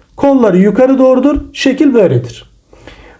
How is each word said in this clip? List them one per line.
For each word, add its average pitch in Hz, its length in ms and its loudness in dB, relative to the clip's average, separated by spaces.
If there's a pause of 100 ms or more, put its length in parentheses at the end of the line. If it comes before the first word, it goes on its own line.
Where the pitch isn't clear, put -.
(160)
Kolları 240 420 0
yukarı 247 400 2
doğrudur. 262 420 0 (120)
Şekil 269 420 -2
böyledir. 147 580 -2 (680)